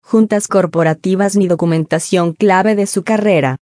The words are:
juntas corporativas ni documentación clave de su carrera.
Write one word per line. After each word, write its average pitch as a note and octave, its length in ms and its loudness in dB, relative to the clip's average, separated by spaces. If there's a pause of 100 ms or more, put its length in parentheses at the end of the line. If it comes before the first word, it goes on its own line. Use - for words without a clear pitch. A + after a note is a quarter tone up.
juntas A3 460 0
corporativas F#3 880 0
ni G3 100 2
documentación E3+ 880 0
clave G3 420 2
de G3+ 140 -2
su G3 160 -4
carrera. F#3 540 0 (140)